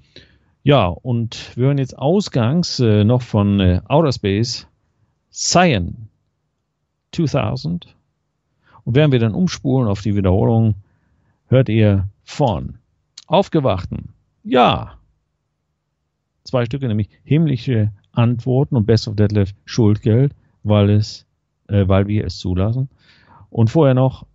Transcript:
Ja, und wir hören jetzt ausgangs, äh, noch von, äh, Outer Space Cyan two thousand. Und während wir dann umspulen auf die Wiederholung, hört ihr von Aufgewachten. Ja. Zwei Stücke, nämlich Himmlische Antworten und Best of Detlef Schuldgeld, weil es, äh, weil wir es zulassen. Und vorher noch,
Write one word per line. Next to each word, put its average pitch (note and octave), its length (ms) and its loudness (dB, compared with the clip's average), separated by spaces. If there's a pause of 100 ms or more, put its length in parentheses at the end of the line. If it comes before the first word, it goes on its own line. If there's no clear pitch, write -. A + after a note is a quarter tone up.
(640)
Ja, B2 240 4
und A#2 680 -8
wir B2 120 0
hören C#3+ 100 0
jetzt C3+ 200 -6
ausgangs, D3+ 840 -2
äh, G#2+ 240 4
noch B2 180 2
von, G2+ 380 0
äh, F#2 280 2
Outer D3 240 2
Space G#2+ 560 -4 (640)
Cyan A#2 800 -2 (1000)
two E3 160 -2
thousand. C#3+ 680 -6 (880)
Und A2+ 120 -2
während D3 180 4
wir B2 60 4
dann A2+ 140 0
umspulen C3+ 540 -2
auf G2+ 140 -2
die G2+ 140 -4
Wiederholung, G#2+ 600 2 (720)
hört C3 220 2
ihr G#2 380 2 (160)
von F2+ 520 -4 (520)
Aufgewachten. C3 840 -2 (340)
Ja. G#3 520 0 (1500)
Zwei B2 220 -2
Stücke, C3+ 220 -6
nämlich G#2+ 220 -4 (140)
Himmlische C3+ 680 0 (200)
Antworten B2 640 0
und G#2+ 100 0
Best A2 220 2
of G#2 80 -8
Detlef G#2 380 0 (120)
Schuldgeld, A2+ 680 0 (300)
weil G#2 260 4
es, G#2 360 -2 (420)
äh, G2+ 200 0
weil G2 200 2
wir G#2 180 -2
es E2+ 120 -10
zulassen. G#2+ 520 -4 (600)
Und A2+ 200 0
vorher C#3+ 240 2
noch, C3 420 -2